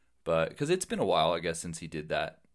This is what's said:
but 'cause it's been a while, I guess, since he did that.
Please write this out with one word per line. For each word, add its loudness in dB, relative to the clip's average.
but 2
'cause -2
it's 2
been -4
a 2
while, 4
I 0
guess, -4
since -8
he -10
did -8
that. -2